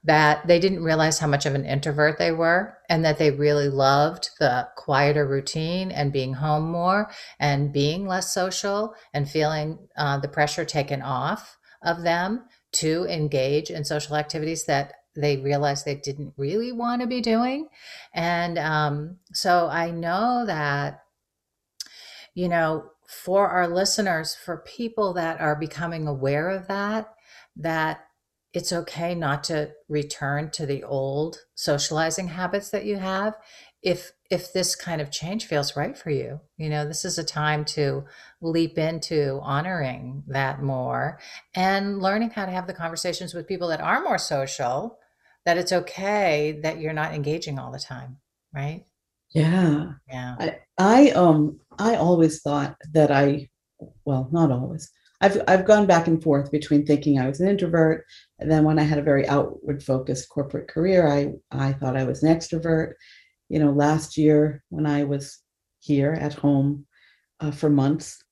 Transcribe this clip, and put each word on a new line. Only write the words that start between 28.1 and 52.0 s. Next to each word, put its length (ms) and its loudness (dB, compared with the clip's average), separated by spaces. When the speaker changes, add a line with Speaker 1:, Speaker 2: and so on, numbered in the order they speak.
Speaker 1:
it's 200 -4
okay 420 -4
not 300 -2
to 260 -4
return 640 -4
to 160 -8
the 160 -4
old 560 -4
socializing 760 -2
habits 420 -6
that 140 -4
you 120 -4
have 380 -4
if, 300 -2
if 220 -4
this 220 -2
kind 260 -6
of 120 -6
change 340 -6
feels 300 -2
right 200 -4
for 140 -10
you. 300 -4
You 140 -6
know, 160 -2
this 180 -8
is 140 -4
a 60 -6
time 420 -2
to 380 -2
leap 380 0
into 640 -2
honoring 840 -4
that 360 -2
more 580 -4
and 480 0
learning 280 0
how 160 -6
to 60 -8
have 140 -6
the 80 -10
conversations 600 -6
with 120 -10
people 220 -4
that 120 -2
are 220 0
more 160 0
social, 800 -4
that 140 2
it's 140 -2
okay 880 0
that 180 -4
you're 140 -6
not 180 -4
engaging 460 -4
all 120 -12
the 80 -12
time, 380 -14
right? 320 -8
Speaker 2:
Yeah. 640 2
Speaker 1:
Yeah. 300 -12
Speaker 2:
I, 200 -6
I, 320 8
um, 480 4
I 180 2
always 440 4